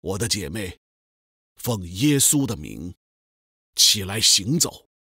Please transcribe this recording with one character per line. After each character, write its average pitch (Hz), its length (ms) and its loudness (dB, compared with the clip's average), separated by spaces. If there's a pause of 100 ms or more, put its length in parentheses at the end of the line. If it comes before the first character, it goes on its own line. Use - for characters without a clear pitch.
我 95 180 -4
的 107 100 -2
姐 90 220 -4
妹， 92 280 -8 (760)
奉 107 320 -4
耶 135 300 2
稣 139 260 4
的 117 120 -4
名， 71 380 -12 (800)
起 - 300 4
来 98 160 -4
行 107 380 2
走。 - 320 -4 (140)